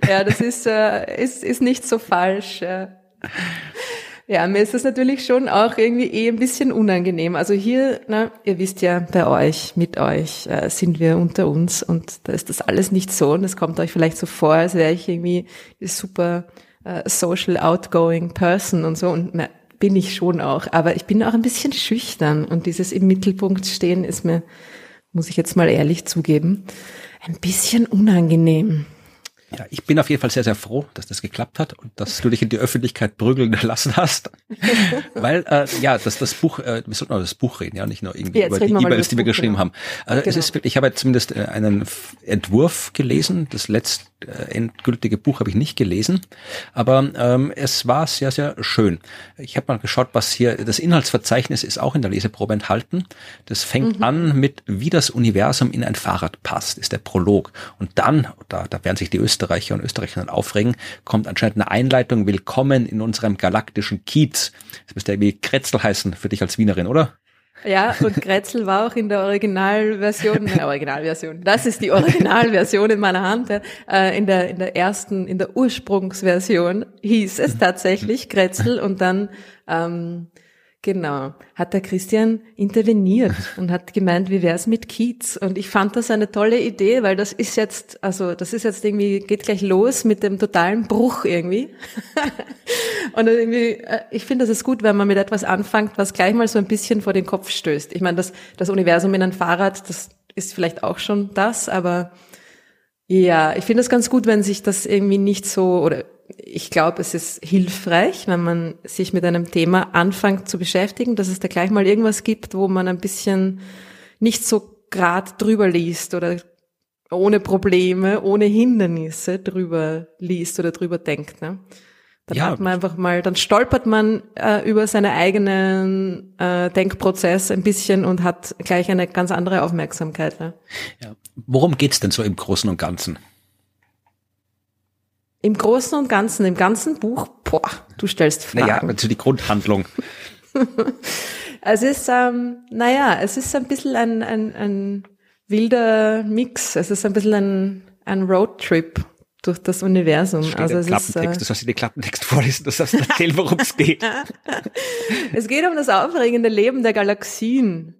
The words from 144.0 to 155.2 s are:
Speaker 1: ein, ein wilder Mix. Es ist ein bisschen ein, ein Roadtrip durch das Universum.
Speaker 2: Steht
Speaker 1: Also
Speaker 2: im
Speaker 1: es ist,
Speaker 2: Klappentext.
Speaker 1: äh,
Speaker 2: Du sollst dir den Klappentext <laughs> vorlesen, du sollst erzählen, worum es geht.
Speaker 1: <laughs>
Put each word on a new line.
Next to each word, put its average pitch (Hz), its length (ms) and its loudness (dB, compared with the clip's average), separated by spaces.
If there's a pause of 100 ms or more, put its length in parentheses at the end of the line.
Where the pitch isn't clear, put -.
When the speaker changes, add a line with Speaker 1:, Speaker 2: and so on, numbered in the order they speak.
Speaker 1:
ein, 220 320 -4
ein 202 480 -4 (460)
wilder 220 760 2
Mix. 220 540 -4
Es 185 140 -2
ist 202 140 -4
ein 202 80 0
bisschen 208 220 2
ein, 196 480 0 (220)
ein 190 180 -2
Roadtrip 180 800 0 (380)
durch 175 160 -2
das 185 240 -4
Universum. 175 640 2
Speaker 2:
Steht 160 160 -2
Speaker 1:
Also 160 140 2
Speaker 2:
im 175 60 2
Speaker 1:
es 170 60 -2
ist, - 20 -4
Speaker 2:
Klappentext. 175 480 0
Speaker 1:
äh, - 40 -6
Speaker 2:
Du 139 40 -6
sollst - 180 -4
dir 117 40 -8
den 120 80 -2
Klappentext - 500 -6
<laughs> - 0 -
vorlesen, 131 400 2
du 143 60 -2
sollst 147 240 -2
erzählen, 180 420 2
worum 170 240 2
es - 160 -2
geht. 156 280 2 (580)
Speaker 1:
<laughs> 466 720 -6